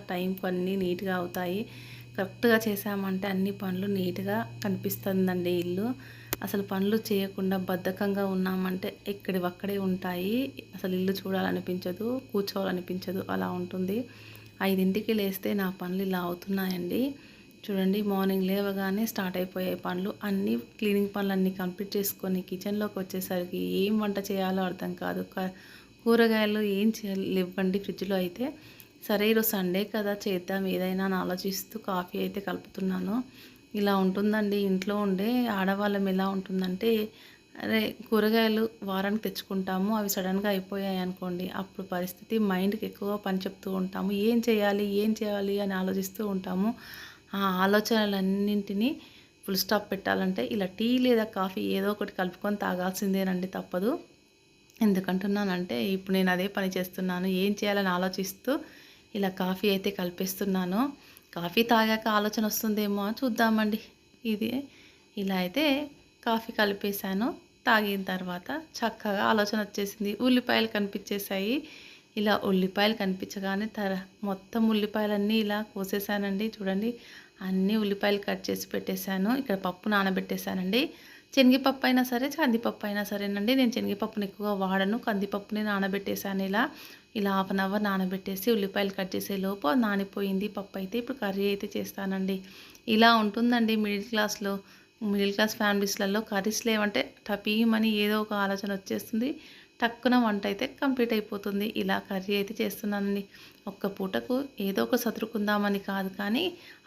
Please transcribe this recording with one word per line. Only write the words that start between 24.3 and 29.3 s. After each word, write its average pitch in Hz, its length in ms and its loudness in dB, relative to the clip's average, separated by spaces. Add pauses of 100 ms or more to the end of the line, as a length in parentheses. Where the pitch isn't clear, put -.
అర్థం 180 300 -4
కాదు. 180 360 -4
క-, 185 220 -4 (480)
కూరగాయలు 220 600 4 (100)
ఏం 202 180 2
చేయాలి, 196 400 -4
లేవండి 185 500 0
ఫ్రిడ్జ్లో 190 380 -2
అయితే. 185 280 -2 (580)
సరే, 208 260 2
ఈరోజు 220 200 4